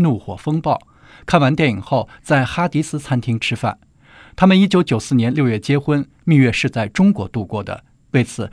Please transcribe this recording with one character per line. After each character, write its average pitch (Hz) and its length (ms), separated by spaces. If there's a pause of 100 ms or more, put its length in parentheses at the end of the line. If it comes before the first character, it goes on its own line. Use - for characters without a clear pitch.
《怒 151 160
火 92 180
风 156 260
暴》。 147 140 (500)
看 170 160
完 135 140
电 156 160
影 98 100
后， 113 260 (140)
在 135 240
哈 175 220
迪 151 140
斯 156 180
餐 127 200
厅 113 200
吃 - 160
饭。 107 220 (580)
他 180 120
们 190 120
一 196 80
九 185 160
九 117 160
四 - 160
年 120 180
六 147 140
月 110 120
结 139 180
婚， 143 300 (160)
蜜 165 120
月 127 160
是 135 180
在 110 180
中 185 240
国 98 160
度 107 180
过 104 180
的。 - 200 (280)
为 127 120
此， 113 300